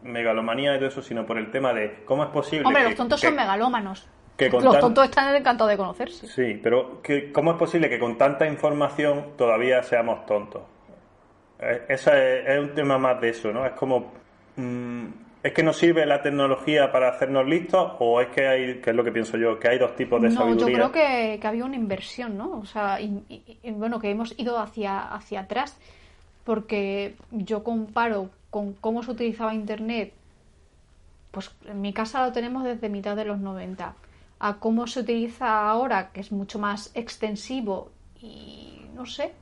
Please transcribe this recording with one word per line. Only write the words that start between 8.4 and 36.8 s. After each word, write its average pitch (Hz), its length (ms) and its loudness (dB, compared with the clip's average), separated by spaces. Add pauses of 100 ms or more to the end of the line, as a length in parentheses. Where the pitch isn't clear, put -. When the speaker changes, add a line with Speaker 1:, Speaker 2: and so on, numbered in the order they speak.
Speaker 1:
información 147 920 0
todavía 123 440 4
seamos 117 440 0
tontos? 104 360 -4 (960)
Eh, 120 300 -4
ese 131 540 6
es, 135 80 -4
es 143 100 4
un 143 140 -6
tema 139 240 2
más 131 240 2
de 117 80 2
eso, 110 220 -4
¿no? 123 120 -2
Es 127 80 0
como, 131 400 -2 (440)
mm, 123 480 -6 (380)
¿es 147 100 -2
que 165 100 2
nos 156 160 2
sirve 165 260 6
la 143 160 2
tecnología 139 720 2
para 131 160 4
hacernos 131 380 0
listos? 170 540 2
¿O 120 200 4
es 127 80 2
que 135 180 0
hay, 127 340 0
que 117 100 0
es 113 60 2
lo 120 80 2
que 117 80 0
pienso 113 260 -2
yo, 113 200 2
que 117 100 2
hay 107 100 4
dos 123 180 2
tipos 120 240 0
de 113 100 6
Speaker 2:
No, - 100 4
Speaker 1:
sabiduría? 233 280 4
Speaker 2:
yo 247 60 2
creo 240 180 2
que, 247 480 0
que 220 60 -6
había 233 180 -2
una 269 120 -6
inversión, 214 600 -6
¿no? 277 220 -8
O 208 80 -14
sea, 202 340 -4
y, 202 300 -6
y, - 320 -20
y, 240 80 -12
bueno, 220 300 -4
que 208 100 -2
hemos 226 280 -4
ido 240 200 -2
hacia, 208 400 -4 (160)
hacia 196 260 -10
atrás, 247 380 -6 (680)
porque 202 720 -4 (140)
yo 214 340 -4
comparo 220 640 -2 (220)
con 202 240 -6
cómo 226 280 -4
se 247 100 -10
utilizaba 226 420 -4
Internet, 214 580 -4 (1160)
pues 190 200 -14 (160)
en 202 140 -10
mi 202 120 -4
casa 226 320 -2
lo 247 80 -2
tenemos 247 320 -4
desde 233 240 -6
mitad 202 280 -4
de 214 80 -4
los 208 160 -4
noventa, 185 540 -10 (440)
a 208 200 -2
cómo 226 280 0
se 247 140 -6
utiliza 233 680 -2
ahora, 220 440 0
que 185 80 -12
es - 100 -12
mucho 196 280 -6
más 202 360 -4